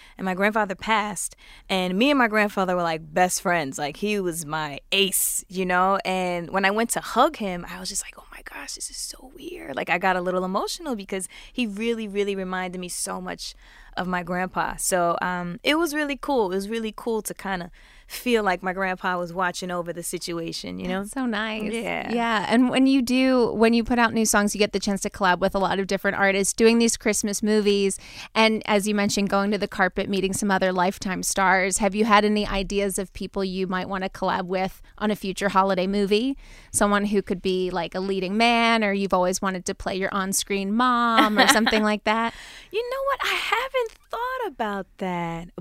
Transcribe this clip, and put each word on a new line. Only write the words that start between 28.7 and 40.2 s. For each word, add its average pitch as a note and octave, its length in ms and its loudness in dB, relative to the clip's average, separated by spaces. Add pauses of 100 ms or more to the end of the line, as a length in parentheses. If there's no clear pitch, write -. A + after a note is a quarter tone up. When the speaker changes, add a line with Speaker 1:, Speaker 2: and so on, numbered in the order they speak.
Speaker 2:
you G#3 80 0
mentioned, G3+ 320 0
going G3 240 2
to G3+ 60 0
the F3 100 -2
carpet, - 400 0
meeting F#3+ 240 0
some G3+ 180 -2
other F#3+ 220 2
Lifetime F#3 500 -2
stars. F#3+ 560 2
Have G3 160 2
you G#3+ 100 2
had G#3 200 6
any G#3 220 0
ideas G3 520 -2
of F#3+ 140 -8
people G3 320 -6
you F#3 240 -4
might F#3 200 -4
wanna F#3+ 200 -4
collab F#3+ 380 -2
with F#3 360 -4 (160)
on G#3+ 140 0
a G3+ 40 -2
future F#3+ 340 -4
holiday F#3+ 360 2
movie? G#3 500 2 (360)
Someone G3+ 340 2
who G3+ 160 2
could F#3 180 -4
be, F#3 300 -2
like, E3+ 240 -4
a F#3 60 -4
leading F#3+ 360 -2
man, A#3 460 4
or G3+ 100 2
you've G3 220 0
always F3+ 260 2
wanted F#3 260 -2
to E3 80 -2
play A3 200 -6
your F#3+ 180 -2
on-screen G3 600 -2